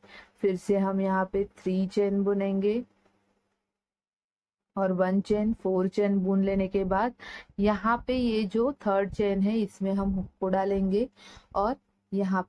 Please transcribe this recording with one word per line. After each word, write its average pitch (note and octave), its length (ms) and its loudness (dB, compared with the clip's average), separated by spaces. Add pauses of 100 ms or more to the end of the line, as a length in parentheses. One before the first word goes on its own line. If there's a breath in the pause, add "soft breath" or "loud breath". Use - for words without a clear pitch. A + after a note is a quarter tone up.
(340 loud breath)
फिर F#3+ 240 0
से G3+ 200 0
हम F#3+ 220 0
यहाँ F#3+ 320 0
पे G3 120 0 (120)
three F#3 320 -2
chain G3 360 0
बुनेंगे G3 580 0 (1900)
और F#3+ 180 0
one F#3 260 2
chain, G#3 340 0
four F#3 340 0
chain G3+ 300 2
बुन G3 260 2
लेने G3 240 0
के G3 160 0
बाद G3 300 0 (460 loud breath)
यहाँ G#3 360 2 (100)
पे B3+ 80 -2
ये A3+ 300 2
जो A3+ 340 0
third G3 320 0
chain G3 300 0
है, G#3 180 0
इसमें G3 340 -2
हम G3 180 -2
hook F#3+ 180 -4 (120)
को F#3+ 80 -2
डालेंगे F#3+ 600 0 (460 loud breath)
और G#3+ 220 0 (360)
यहाँ F#3+ 360 0